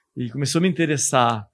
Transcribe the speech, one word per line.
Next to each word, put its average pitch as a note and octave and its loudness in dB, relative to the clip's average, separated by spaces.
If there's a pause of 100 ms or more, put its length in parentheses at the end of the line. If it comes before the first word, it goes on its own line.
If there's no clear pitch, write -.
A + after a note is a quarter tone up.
(160)
e B2 -6
começou C#3 -2
a E3+ 2
me F#3+ 2
interessar C#3 0